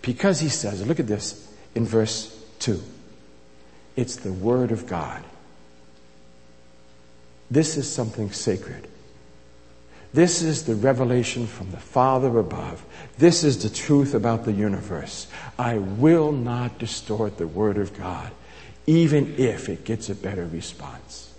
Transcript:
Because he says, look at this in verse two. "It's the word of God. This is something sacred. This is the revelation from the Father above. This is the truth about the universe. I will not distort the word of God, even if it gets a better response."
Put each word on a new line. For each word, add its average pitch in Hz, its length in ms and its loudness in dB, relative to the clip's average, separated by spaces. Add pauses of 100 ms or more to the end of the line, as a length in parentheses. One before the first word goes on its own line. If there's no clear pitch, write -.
Because 151 380 2
he 156 100 0
says, 101 360 -4
look 160 140 0
at 123 80 -2
this - 400 -6 (280)
in 113 100 2
verse 110 500 0 (240)
two. 95 220 0 (1120)
"It's - 220 -2
the 98 160 -8
word 113 380 0
of - 160 -4
God. 78 360 -6 (2250)
This 156 280 2
is 135 120 -4
something 110 420 -4
sacred. - 560 -4 (1300)
This 170 280 6
is 156 220 -2
the 113 120 0
revelation 120 720 2
from 95 240 -10
the 87 60 -10
Father 131 600 2
above. - 460 -2 (340)
This 160 280 6
is 113 180 2
the 107 60 -2
truth 143 440 2
about 113 300 0
the 113 80 -2
universe. 98 760 -4 (300)
I 120 200 -2
will 151 560 4
not 120 460 -4
distort 110 580 -4
the 85 100 -2
word 98 300 0
of 95 200 -2
God, 90 340 -8 (560)
even 151 500 4
if 117 320 0
it 82 160 -8
gets 110 240 -6
a 98 60 -4
better 95 320 -6
response." - 800 -14 (120)